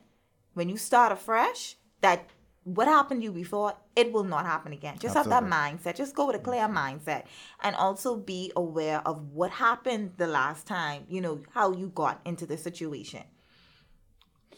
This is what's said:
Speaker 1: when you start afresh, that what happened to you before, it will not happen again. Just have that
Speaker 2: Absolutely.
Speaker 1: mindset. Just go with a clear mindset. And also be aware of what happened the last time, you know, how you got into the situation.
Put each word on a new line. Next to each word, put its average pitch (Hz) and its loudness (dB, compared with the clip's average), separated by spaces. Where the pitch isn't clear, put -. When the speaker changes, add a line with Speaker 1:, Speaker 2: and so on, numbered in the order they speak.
Speaker 1:
when 175 -2
you 208 -6
start 240 6
afresh, 233 0
that 175 4
what 185 2
happened 285 6
to - -4
you 214 -6
before, 196 -2
it 233 6
will 214 4
not 175 0
happen 156 -2
again. 143 -10
Just - -2
have 294 4
that 240 6
Speaker 2:
Absolutely. 160 0
Speaker 1:
mindset. 170 -8
Just 269 -6
go 285 2
with 240 0
a - -4
clear 240 0
mindset. 147 -2
And 208 0
also 196 0
be 185 -8
aware 156 0
of 151 -6
what 175 0
happened 233 0
the 175 0
last 147 0
time, 151 -4
you 185 -6
know, 160 -4
how 202 2
you 185 -6
got 156 -2
into 170 -8
the 156 -6
situation. 156 -10